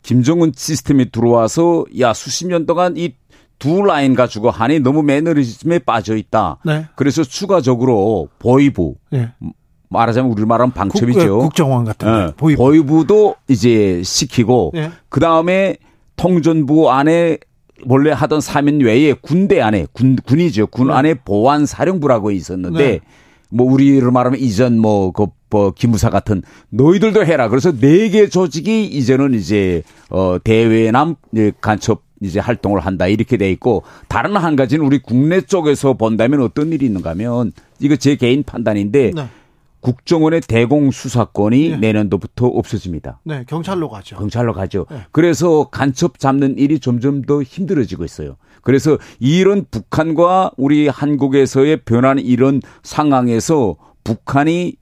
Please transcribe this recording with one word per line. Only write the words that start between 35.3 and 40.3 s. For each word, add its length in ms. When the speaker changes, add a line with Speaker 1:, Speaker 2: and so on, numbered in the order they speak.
Speaker 1:
쪽에서 540
본다면 460
어떤 300
일이 140
있는가 240
하면 420
이거 180
제 180
개인 280
판단인데 720
Speaker 2:
네. 140
Speaker 1:
국정원의 600